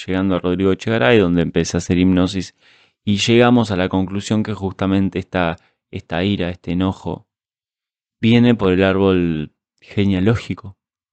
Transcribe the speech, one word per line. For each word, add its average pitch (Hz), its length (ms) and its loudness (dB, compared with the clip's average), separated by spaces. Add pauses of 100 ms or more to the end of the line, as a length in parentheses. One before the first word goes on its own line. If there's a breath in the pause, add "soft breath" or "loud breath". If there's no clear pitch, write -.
llegando 92 280 0
a 85 60 -2
Rodrigo 92 320 0
Echegaray, 117 460 0
donde 87 240 2
empecé 85 340 -2
a - 20 -2
hacer 87 200 -2
hipnosis, 92 560 0 (500 soft breath)
y 104 140 0
llegamos 120 520 4
a 98 60 -2
la 92 120 0
conclusión 98 540 -2
que 107 120 -8
justamente 98 640 -2
esta, 87 380 -4 (340)
esta 87 340 -6
ira, 92 260 -2
este 87 220 -10
enojo, 92 560 -6 (920)
viene 120 360 4
por 98 160 0
el 92 100 2
árbol 92 680 0 (280)
genealógico, 98 960 -2 (360)